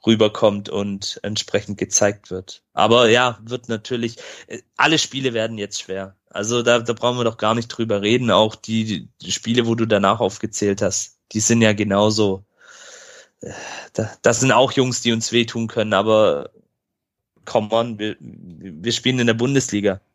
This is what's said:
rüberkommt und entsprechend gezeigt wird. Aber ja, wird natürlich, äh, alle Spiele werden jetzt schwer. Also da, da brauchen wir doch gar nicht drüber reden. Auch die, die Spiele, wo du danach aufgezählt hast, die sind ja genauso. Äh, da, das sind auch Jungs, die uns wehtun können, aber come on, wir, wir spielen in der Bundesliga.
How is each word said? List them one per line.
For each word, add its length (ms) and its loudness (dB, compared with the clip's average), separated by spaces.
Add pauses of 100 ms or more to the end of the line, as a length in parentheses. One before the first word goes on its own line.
rüberkommt 640 2
und 560 -6
entsprechend 540 -6
gezeigt 520 -2
wird. 320 -14 (100)
Aber 380 4
ja, 320 2
wird 260 -10
natürlich, 500 -6 (280)
äh, 160 -16 (140)
alle 220 4
Spiele 360 -4
werden 240 -4
jetzt 240 -8
schwer. 320 -10 (160)
Also 320 -2
da, 160 4
da 140 -2
brauchen 260 -2
wir 60 -2
doch 140 -2
gar 180 0
nicht 120 -6
drüber 340 -4
reden. 280 2
Auch 240 4
die, 540 -4 (120)
die 120 -10
Spiele, 340 0
wo 80 2
du 100 0
danach 360 2
aufgezählt 600 -2
hast, 380 -4 (140)
die 80 -2
sind 200 2
ja 120 4
genauso. 720 2 (960)
Äh, 100 -14 (440)
da, 140 -4 (140)
das 180 4
sind 120 4
auch 200 4
Jungs, 280 0
die 120 0
uns 200 -2
wehtun 340 0
können, 260 -2
aber 580 2 (960)
come 280 -2
on, 260 0
wir, 220 -6
wir 720 -10
spielen 260 -2
in 80 2
der 80 4
Bundesliga. 680 0 (140)